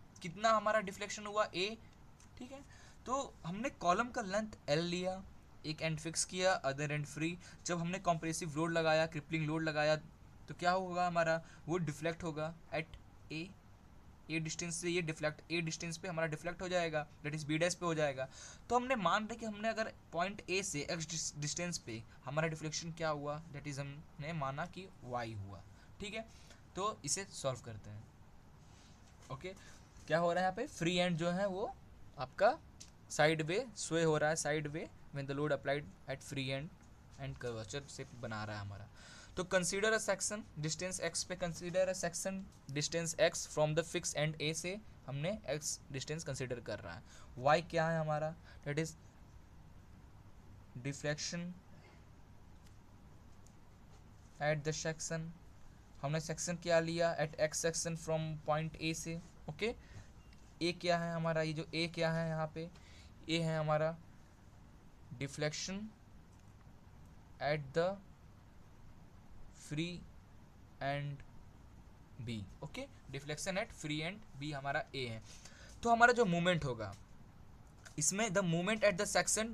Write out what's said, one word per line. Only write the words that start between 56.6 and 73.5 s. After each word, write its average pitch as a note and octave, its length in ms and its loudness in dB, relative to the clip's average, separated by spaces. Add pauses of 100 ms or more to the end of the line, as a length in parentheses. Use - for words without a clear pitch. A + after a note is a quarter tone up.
लिया? E3+ 380 2
At D#3 240 0
x D#3 240 2
section E3 360 0
from D#3+ 260 0 (200)
point D#3+ 340 2
A D#3+ 140 2
से, E3 240 -4 (300)
ओके। G#3 240 0 (880)
ए F3 180 2
क्या E3+ 180 4
है E3+ 160 -2
हमारा? E3 280 2
ये D#3+ 100 0
जो D#3 220 -4
ए E3 200 2
क्या E3 180 2
है E3 160 2
यहाँ D#3+ 260 0
पे? D#3+ 140 -6 (600)
ए D#3+ 100 4
है D#3+ 200 2
हमारा D#3 380 4 (1200)
deflection D3+ 580 -2 (1600)
at D3 200 2 (120)
the E3 120 4 (1700)
free E3+ 340 -4 (880)
end C#3+ 400 -2 (1040)
B, A#2 100 -2 (280)
okay। C4 220 -8 (260)
Deflection D3+ 460 -4